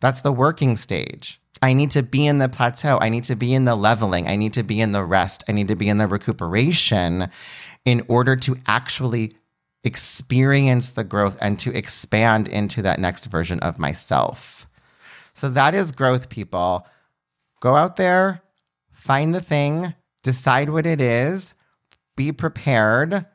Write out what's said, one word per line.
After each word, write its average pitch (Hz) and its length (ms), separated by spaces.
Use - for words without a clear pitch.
That's 127 200
the 143 120
working 131 440
stage. - 640
I 131 100
need 139 200
to 143 100
be 139 240
in 147 120
the 131 100
plateau. 127 520
I 110 80
need 117 160
to 123 120
be 123 180
in 131 100
the 120 100
leveling. 104 540
I 101 80
need 107 160
to 120 100
be 107 180
in 107 120
the 98 120
rest. 92 440
I 107 40
need 104 160
to 107 80
be 104 120
in 104 100
the 107 80
recuperation 92 1200
in 120 220
order 123 300
to 127 200
actually 113 680
experience 131 1080
the 113 140
growth 101 360
and 101 200
to - 160
expand 110 720
into 104 340
that 92 180
next 90 260
version 82 340
of - 180
myself. - 880
So 143 160
that 139 240
is 185 180
growth, 127 360
people. 90 580
Go 127 140
out 180 220
there, 185 460
find 151 420
the 180 60
thing, 156 540
decide 131 480
what 160 160
it 160 140
is, 131 540
be 143 140
prepared, 143 1040